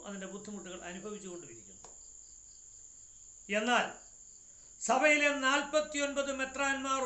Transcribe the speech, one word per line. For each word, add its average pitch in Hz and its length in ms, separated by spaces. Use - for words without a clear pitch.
അതിൻ്റെ 196 280
ബുദ്ധിമുട്ടുകൾ 190 440
അനുഭവിച്ചുകൊണ്ടിരിക്കുന്നു. 190 840
എന്നാൽ 226 280
സഭയിലെ 294 420
നാൽപത്തിയൊൻപത് 285 920
മെത്രാന്മാർ 269 640